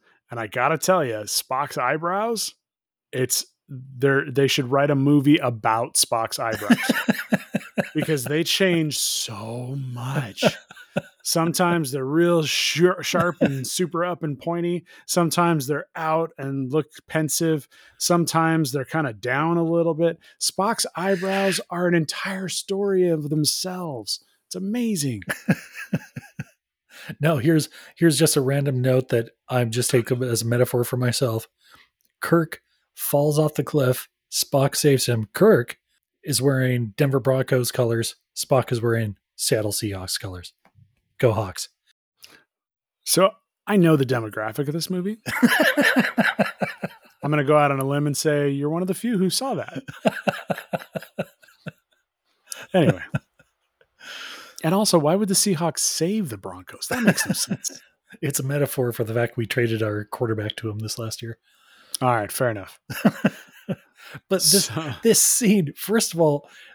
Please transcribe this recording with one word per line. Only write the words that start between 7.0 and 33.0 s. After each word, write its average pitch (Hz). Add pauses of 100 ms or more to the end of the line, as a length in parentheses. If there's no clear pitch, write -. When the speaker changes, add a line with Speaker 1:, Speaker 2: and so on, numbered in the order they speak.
Speaker 2:
<laughs> -
Speaker 1:
because 147
they 147
change 165
so 120 (140)
much. 123 (840)
Sometimes 165
they're 135
real 165
shar-, 165
sharp 175
and 135
super 170
up 175
and 151
pointy. 170 (220)
Sometimes 170
they're 143 (100)
out 160
and 135
look 147 (220)
pensive. 160 (320)
Sometimes 160
they're 139
kinda 147
down 139
a 170
little 165
bit. 160 (200)
Spock's - (120)
eyebrows 190 (100)
are 180
an 175
entire 190
story 190
of 151
themselves. 156 (240)
It's -
amazing. 190 (260)
<laughs> - (1700)
Speaker 2:
No, 156
here's, 147 (280)
here's 160
just 156
a 151
random 139
note 131
that 117 (180)
I'm 123
just 117
taking 123
as 117
a 117
metaphor 120
for 123
myself. 123 (720)
Kirk - (320)
falls 147